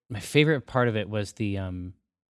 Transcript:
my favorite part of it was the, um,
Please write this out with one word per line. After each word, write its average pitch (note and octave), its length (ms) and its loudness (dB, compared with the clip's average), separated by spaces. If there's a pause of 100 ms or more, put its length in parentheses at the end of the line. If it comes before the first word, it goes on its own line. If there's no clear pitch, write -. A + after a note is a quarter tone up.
my G#2 120 -8
favorite D3 440 4
part B2 220 2
of G#2+ 80 0
it G2+ 140 -2
was G#2 240 -4
the, G2+ 240 -2
um, F#2 360 -6 (420)